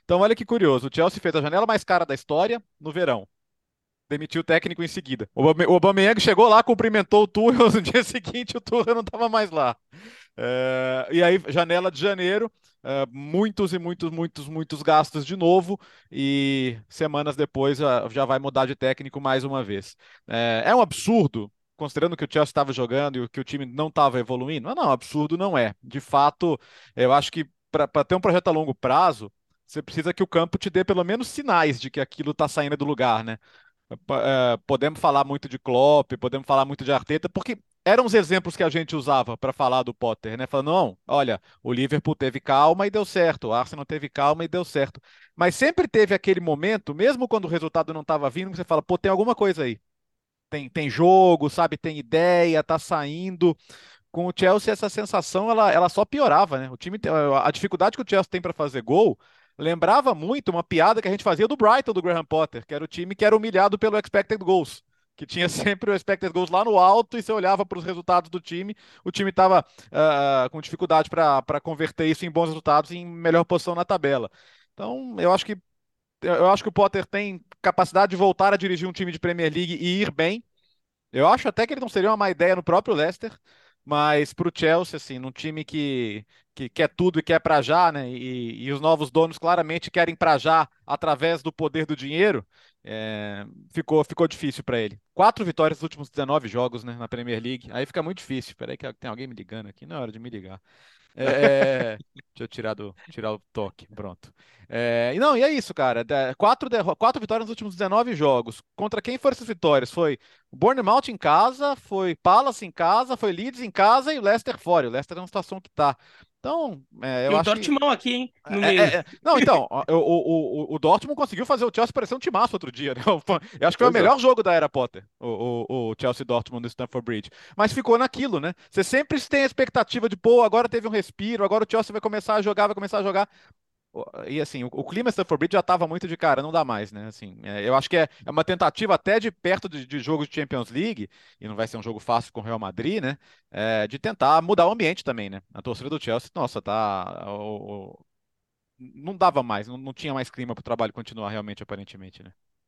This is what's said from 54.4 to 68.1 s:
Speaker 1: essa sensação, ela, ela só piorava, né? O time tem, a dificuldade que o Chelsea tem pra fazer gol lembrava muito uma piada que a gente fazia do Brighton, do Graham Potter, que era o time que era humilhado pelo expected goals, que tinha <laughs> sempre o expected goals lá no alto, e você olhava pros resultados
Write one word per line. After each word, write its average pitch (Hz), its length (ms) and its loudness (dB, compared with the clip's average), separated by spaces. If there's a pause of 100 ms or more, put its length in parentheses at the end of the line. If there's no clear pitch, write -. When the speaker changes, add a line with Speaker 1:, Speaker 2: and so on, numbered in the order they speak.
Speaker 1:
essa 208 160 -4
sensação, 202 600 -4
ela, 220 220 4
ela 175 180 4
só - 160 0
piorava, 175 540 2
né? 131 100 -10
O 123 80 -14
time 196 220 -10
tem, 156 120 -4
a 143 400 2
dificuldade 196 460 -2
que 262 60 -6
o - 60 -10
Chelsea 190 200 0
tem 180 120 -6
pra 175 120 -8
fazer 139 280 -6
gol 143 360 2 (400)
lembrava 175 580 2
muito 196 340 -4
uma 170 140 -2
piada 190 380 4
que - 60 -6
a 185 40 0
gente 202 120 -4
fazia 190 240 2
do 294 100 -6
Brighton, 233 360 4
do 185 80 -2
Graham 165 240 -2
Potter, 156 400 -2
que - 80 -12
era 147 100 -8
o 160 40 -10
time 180 280 -12
que 214 100 0
era 214 100 6
humilhado 208 420 2
pelo 214 200 0
expected 202 460 -2
goals, 180 400 0 (320)
que 151 100 -16
tinha 175 220 -2
<laughs> - 20 -4
sempre 202 420 -2
o - 40 2
expected 190 380 -2
goals 180 160 0
lá 185 160 2
no 214 140 2
alto, 202 380 6
e 226 60 -4
você - 80 -4
olhava 196 340 2
pros 180 180 -10
resultados 175 460 0